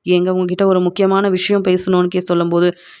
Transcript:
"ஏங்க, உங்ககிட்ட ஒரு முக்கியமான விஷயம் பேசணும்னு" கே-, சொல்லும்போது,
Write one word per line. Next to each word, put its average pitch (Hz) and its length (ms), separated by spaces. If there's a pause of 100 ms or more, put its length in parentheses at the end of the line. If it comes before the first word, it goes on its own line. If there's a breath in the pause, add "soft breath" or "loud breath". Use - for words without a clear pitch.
"ஏங்க, 180 200
உங்ககிட்ட 185 380
ஒரு 185 140
முக்கியமான 190 480
விஷயம் 190 360
பேசணும்னு" 180 500
கே-, 180 40
சொல்லும்போது, 170 560 (260 loud breath)